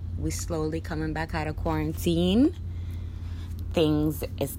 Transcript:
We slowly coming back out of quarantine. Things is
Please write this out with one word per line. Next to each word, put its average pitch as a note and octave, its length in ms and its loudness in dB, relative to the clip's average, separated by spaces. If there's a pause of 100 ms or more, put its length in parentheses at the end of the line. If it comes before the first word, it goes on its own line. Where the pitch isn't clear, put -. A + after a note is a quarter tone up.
(200)
We D#3 100 -2
slowly D#3+ 520 -2
coming D#3 320 -2
back D#3+ 200 -2
out D#3 140 0
of D3+ 80 -4
quarantine. E3+ 960 4 (1200)
Things D3+ 540 4 (120)
is - 220 -4